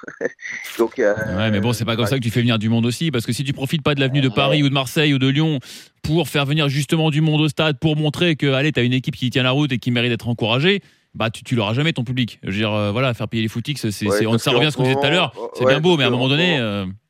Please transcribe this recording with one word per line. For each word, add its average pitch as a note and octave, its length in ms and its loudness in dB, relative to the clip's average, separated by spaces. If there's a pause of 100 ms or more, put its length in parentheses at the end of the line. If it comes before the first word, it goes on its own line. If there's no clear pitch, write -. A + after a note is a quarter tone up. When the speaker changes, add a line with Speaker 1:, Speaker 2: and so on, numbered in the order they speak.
(200)
Speaker 1:
<laughs> - 580 -10
Donc, A#2 220 0
euh, G#2 140 2 (220)
Speaker 2:
Ouais, A2 140 0
mais G#2 100 0
bon, A#2+ 120 0
c'est A2+ 120 -2
pas A#2 120 -2
comme A#2 80 0
Speaker 1:
ouais. G#2 60 0
Speaker 2:
ça C3+ 60 2
que B2+ 60 -2
tu A#2 80 -2
fais B2 100 0
venir A#2 180 2
du G#2+ 100 0
monde A#2 180 2
aussi, D#3 240 -2
parce B2 160 -2
que B2 60 -4
si B2+ 100 -4
tu C3+ 100 -4
profites C3+ 300 -4
pas D3+ 140 2
de C#3 40 -2
l'avenue C3+ 200 2
de C3 80 2
Speaker 1:
Ouais. G#2+ 60 -2
Speaker 2:
Paris C#3+ 280 2
ou C#3+ 60 4
de C3+ 60 0
Marseille C#3+ 400 2
ou C3+ 40 0
de C3 80 2
Lyon D3 320 2 (440)
pour D#3 260 0
faire C#3+ 180 0
venir D3 220 0
justement D#3 420 0
du D3 100 0
monde D3+ 200 2
au D#3 80 2
stade, D#3 320 0
pour D#3 160 2
montrer D#3 400 0
que, C#3 160 0
allez, C#3 200 2
t'as A#2+ 120 0
une B2 80 2
équipe B2+ 240 -2
qui B2+ 140 -2
tient B2+ 120 0
la B2+ 80 2
route C#3 220 2
et A#2+ 60 -2
qui B2+ 120 -2
mérite A#2+ 200 2
d'être A2+ 180 -4
encouragée, B2+ 520 2 (340)
bah, A2+ 160 -2
tu, - 120 -16
tu - 140 -2
l'auras G#2+ 180 2
jamais, D3+ 180 0
ton B2+ 120 -4
public. B2 400 -4
Je - 60 -6
veux F#2+ 60 -4
dire, G#2+ 160 -2
euh, G#2 200 0
voilà, B2 220 0
faire A2 120 -6
payer A2+ 160 -4
les A2 60 -2
footix, B2+ 320 -6
c'est, A2 100 -2
c'est, G#2 160 -6
Speaker 1:
Ouais, G2 100 0
Speaker 2:
c'est, A2 100 2
on, A2 60 0
Speaker 1:
parce A#2 120 0
Speaker 2:
ça C#3+ 80 0
Speaker 1:
qu'en A#2+ 60 4
Speaker 2:
revient D3+ 100 4
à - 20 0
ce - 60 -8
qu'on B2+ 80 0
disait C3 100 2
tout C#3 60 0
à C#3 100 2
Speaker 1:
moment, D#3+ 60 2
Speaker 2:
l'heure. D#3+ 200 0
Speaker 1:
ouais, A2 180 -10
Speaker 2:
C'est B2 120 0
bien C3+ 140 4
beau, F3 160 4
mais C3+ 80 2
à - 20 2
un A#2 40 2
Speaker 1:
parce B2 100 0
Speaker 2:
moment C3 100 2
Speaker 1:
qu'en C#3 60 2
Speaker 2:
donné, F3 220 2
Speaker 1:
moment, B2 40 -2
Speaker 2:
euh, G2+ 240 -2 (240)